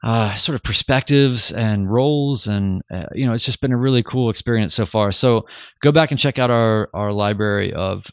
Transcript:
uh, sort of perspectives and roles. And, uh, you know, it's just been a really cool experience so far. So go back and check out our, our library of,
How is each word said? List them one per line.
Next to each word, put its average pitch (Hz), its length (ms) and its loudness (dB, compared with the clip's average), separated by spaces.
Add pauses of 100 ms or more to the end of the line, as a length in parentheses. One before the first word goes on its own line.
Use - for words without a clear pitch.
uh, 113 300 0
sort 139 200 2
of 120 80 -6
perspectives 131 920 2
and 104 400 0
roles. 143 540 0
And, 98 440 -2
uh, 87 240 -8
you 135 120 -2
know, 120 60 2
it's 117 120 -2
just - 160 -2
been 127 120 -2
a 123 40 2
really 123 260 2
cool 123 280 -2
experience 110 420 -2
so 107 140 0
far. 104 260 0
So 117 320 2 (360)
go 147 120 4
back 156 200 2
and 131 80 -2
check 135 180 -2
out 127 120 2
our, 110 440 2
our 104 180 -4
library 101 640 0
of, 95 380 -6